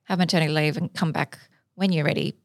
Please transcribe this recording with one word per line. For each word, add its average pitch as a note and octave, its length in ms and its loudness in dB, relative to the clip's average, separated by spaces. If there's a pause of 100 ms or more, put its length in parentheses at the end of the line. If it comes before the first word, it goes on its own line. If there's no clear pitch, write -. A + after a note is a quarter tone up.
have F#3 140 -2
maternity D#3+ 340 2
leave D3+ 240 0
and - 160 -4
come D#3+ 200 -2
back D3+ 260 -4 (380)
when F#3+ 160 0
you're D3+ 120 2
ready. - 300 0 (100)